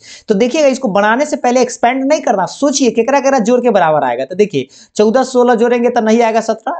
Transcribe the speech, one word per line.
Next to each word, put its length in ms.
तो 60
देखिएगा, 320
इसको 220
बनाने 360
से 120
पहले 240
एक्सपेंड 420
नहीं 180
करना, 260
सोचिए 440
केकरा 280
केकरा 220
जोड़ 200
के 100
बराबर 320
आएगा। 220
तो 100
देखिए, 320
चौदह 300
सोलह 300
जोड़ेंगे 340
तो 120
नहीं 200
आएगा 220
सत्रह, 360